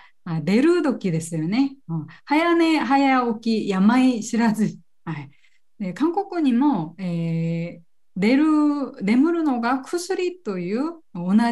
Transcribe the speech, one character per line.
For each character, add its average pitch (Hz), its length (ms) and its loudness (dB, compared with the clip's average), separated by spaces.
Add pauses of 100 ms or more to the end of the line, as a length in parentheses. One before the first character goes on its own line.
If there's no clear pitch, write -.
(240)
あ、 160 160 -6
出 190 200 2
る 339 220 4
時 220 300 -2
で 160 80 -2
す 165 160 -8
よ 156 100 -4
ね。 262 300 0 (100)
う 165 80 -6
ん、 151 120 -6 (180)
早 330 320 2
寝、 320 240 2
早 262 540 2
起 226 320 -2
き、 - 20 -4
病 233 560 4
知 - 120 -6
ら 226 160 2
ず。 202 280 -2 (240)
は 165 80 -8
い。 139 180 -10 (480)
で、 185 140 -6
韓 330 200 0
国 381 300 -4
に 262 100 2
も、 226 460 0
え 165 840 -4
ー、 - 400 -14
出 226 160 4
る、 302 80 4 (600)
眠 254 260 4
る 339 140 0
の 254 160 0
が 247 180 0
薬 359 640 -6
と 190 160 -6
い 180 180 -4
う 311 180 -4 (200)
同 180 180 -2 (200)